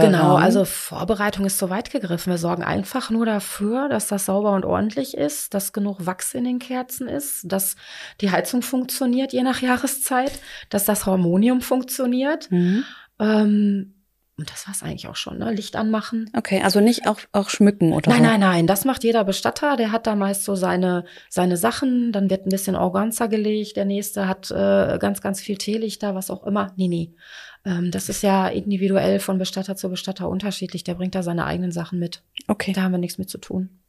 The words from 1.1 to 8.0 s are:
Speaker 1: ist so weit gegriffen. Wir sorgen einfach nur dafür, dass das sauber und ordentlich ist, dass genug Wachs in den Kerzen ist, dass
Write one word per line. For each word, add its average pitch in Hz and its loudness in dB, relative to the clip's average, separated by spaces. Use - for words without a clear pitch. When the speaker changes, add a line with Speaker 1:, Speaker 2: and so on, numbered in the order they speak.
Speaker 1:
ist 190 -2
so 185 0
weit 185 -6
gegriffen. 175 -2
Wir 175 0
sorgen 170 -2
einfach 202 -4
nur 226 2
dafür, 214 -2
dass 226 -2
das 202 -2
sauber 202 2
und 190 0
ordentlich 214 -2
ist, - -4
dass 196 -4
genug 202 -4
Wachs - -6
in 247 -4
den 247 -2
Kerzen 254 -8
ist, - -6
dass 190 -2